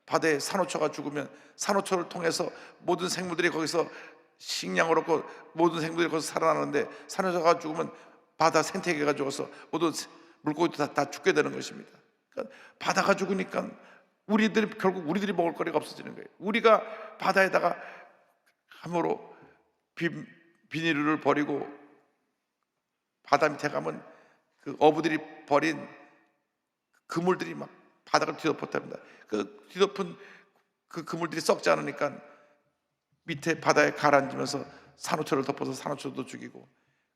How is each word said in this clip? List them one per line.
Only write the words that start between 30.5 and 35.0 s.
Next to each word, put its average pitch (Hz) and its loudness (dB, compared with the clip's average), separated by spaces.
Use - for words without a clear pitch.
그 165 -10
그물들이 160 -6
썩지 - 2
않으니까 147 0
밑에 156 -2
바다에 151 6
가라앉으면서 135 2
산호초를 151 -2